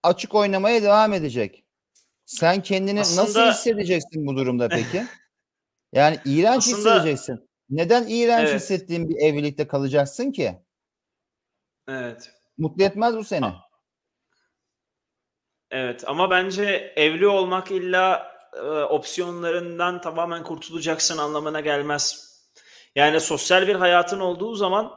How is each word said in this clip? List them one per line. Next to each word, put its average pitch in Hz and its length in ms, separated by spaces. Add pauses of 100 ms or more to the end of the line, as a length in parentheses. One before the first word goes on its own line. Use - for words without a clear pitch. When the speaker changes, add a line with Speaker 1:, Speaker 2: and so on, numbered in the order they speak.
Speaker 1:
açık 180 320
oynamaya 208 480
devam 214 300
edecek. 123 520 (600)
Sen 180 360
kendini 196 380
Speaker 2:
Aslında 180 220
Speaker 1:
nasıl 220 180
hissedeceksin 185 840
bu 131 100
durumda 123 320
peki? 120 420
Speaker 2:
<laughs> - 40 (800)
Speaker 1:
Yani 151 320
iğrenç 180 340
Speaker 2:
Aslında 226 200 (160)
Speaker 1:
hissedeceksin. 147 540 (220)
Neden 175 380
iğrenç 233 400
Speaker 2:
Evet. 139 120
Speaker 1:
hissettiğin 170 480
bir 160 80
evlilikte 147 520
kalacaksın 143 640
ki? 113 260 (1300)
Speaker 2:
Evet. 123 420 (280)
Speaker 1:
Mutlu 165 260
etmez 220 320
bu 220 80
seni. 151 220
Speaker 2:
A-, 90 80 (2250)
evet, 127 360
ama 175 240
bence 190 680
evli 156 300
olmak 185 440
illa, 185 640 (240)
e, 73 120
opsiyonlarından 175 1300
tamamen 170 420
kurtulacaksın 160 760
anlamına 151 420
gelmez. 147 680 (640)
Yani 151 260
sosyal 180 460
bir 202 80
hayatın 180 460
olduğu 185 340
zaman 202 420